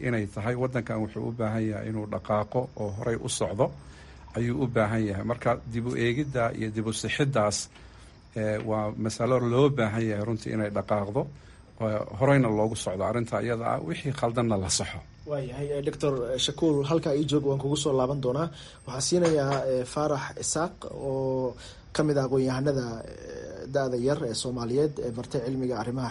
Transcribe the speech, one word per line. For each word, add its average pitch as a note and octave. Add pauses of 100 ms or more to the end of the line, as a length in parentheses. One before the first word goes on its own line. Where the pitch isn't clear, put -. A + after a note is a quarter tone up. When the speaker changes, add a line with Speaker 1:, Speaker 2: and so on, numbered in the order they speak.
Speaker 1:
inay A#2
tahay. A2
Waddankan B2
wuxuu A2
u A#2+
baahan A2+
yahay G#2+
inuu G#2+
dhaqaaqo G#2+
oo G#2
horey A#2
u -
socdo G#2+ (640)
ayuu A#2+
u B2+
baahan A2+
yahay. G2+
Marka A#2 (200)
dib A#2
u B2+
eegidda B2
iyo A2
dib A2
u A2+
sixiddaas, A2 (640)
eh, G#2+
waa G#2+
masalo A#2
loo A#2+
baahan A2+
yahay G#2
runtii A2+
inay G#2+
dhaqaaqdo, G2+ (580)
oo G#2+ (140)
horeyna C3
loogu G#2+
socdo G2
arrinta A2+
iyada A#2
ah, A#2
wixii D#3+
khaldanna A#2+
la F#2
saxo. - (260)
Speaker 2:
Waayahay, C#3+
eh, C#3+
Doctor C#3+ (240)
Shakuul, D3
halkaa D#3+
ii D3
joog, C#3
waan C#3
kugu C#3+
soo D3
laaban C3
doonaa. C#3 (360)
Waxaan B2+
siinayaa, D3
eh, B2+
Faarax D3
Isaaq, -
oo C3 (380)
ka D#3
mid D3
ah C3+
aqoon-yahanada, C3 (160)
eh, -
da'da C3
yar C3+
ee A#2
Soomaaliyeed B2+
ee B2
bartay A#2+
cilmiga B2+
arrimaha B2